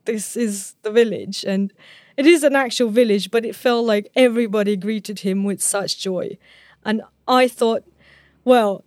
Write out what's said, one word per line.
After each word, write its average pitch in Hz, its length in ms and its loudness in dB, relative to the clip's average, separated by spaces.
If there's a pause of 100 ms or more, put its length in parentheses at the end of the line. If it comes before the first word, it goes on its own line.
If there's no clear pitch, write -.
this 214 320 -6
is 208 460 -6
the 214 80 -6
village. 214 560 0
And 196 260 -2 (440)
it 277 100 2
is 320 180 6
an 277 100 4
actual 254 360 0
village, 208 400 2
but 226 160 -2
it 220 100 -8
felt 233 300 0
like 208 280 0
everybody 220 640 2
greeted 202 440 -6
him 196 240 -2
with 202 180 -4
such - 360 -4
joy. 185 380 -6 (480)
And 214 180 -2 (240)
I 254 220 4
thought, 226 360 -2 (600)
well, 220 420 2